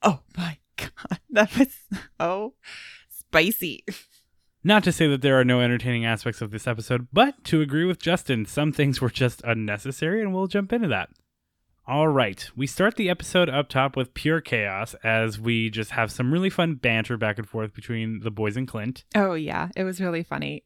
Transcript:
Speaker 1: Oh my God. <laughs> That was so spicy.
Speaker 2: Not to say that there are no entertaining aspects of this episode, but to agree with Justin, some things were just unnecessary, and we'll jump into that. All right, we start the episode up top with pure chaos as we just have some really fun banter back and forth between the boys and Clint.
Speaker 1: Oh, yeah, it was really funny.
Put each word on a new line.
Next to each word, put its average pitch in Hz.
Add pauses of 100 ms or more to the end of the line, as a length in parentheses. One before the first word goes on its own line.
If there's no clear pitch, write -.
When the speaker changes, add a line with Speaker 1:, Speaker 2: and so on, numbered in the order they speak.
Speaker 1:
Oh 165 (160)
my 170 (200)
God. -
<laughs> -
That 214
was 262 (500)
so 196 (560)
spicy. - (800)
Speaker 2:
Not 208
to 180
say 160
that 139
there 135
are 127
no 123
entertaining 120
aspects 113
of 107
this 110
episode, 123
but 269
to 156
agree 151
with 180
Justin, 139
some 147
things 139
were 123
just -
unnecessary, 117
and 202
we'll 190
jump 196
into 233
that. 95 (800)
All 147
right, 123
we 135
start 202
the 196
episode 180
up 139
top 135
with 127
pure 156
chaos 104 (100)
as 110
we 113
just 107
have 110
some 127
really 185
fun 165
banter 113
back 107
and 110
forth 110
between 113
the 107
boys 104
and 131
Clint. 113 (120)
Speaker 1:
Oh, 196
yeah, 160
it 190
was 185
really 170
funny. 143